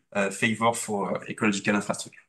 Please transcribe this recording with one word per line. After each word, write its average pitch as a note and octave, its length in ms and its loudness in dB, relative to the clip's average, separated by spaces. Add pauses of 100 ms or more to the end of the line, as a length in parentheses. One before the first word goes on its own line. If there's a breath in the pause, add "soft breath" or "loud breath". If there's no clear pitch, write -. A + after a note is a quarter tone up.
(120)
uh, G2 180 0
favored A2+ 460 2
for, G2 420 -2
uh, - 120 -14
ecological G#2 460 2
infrastructure - 540 -4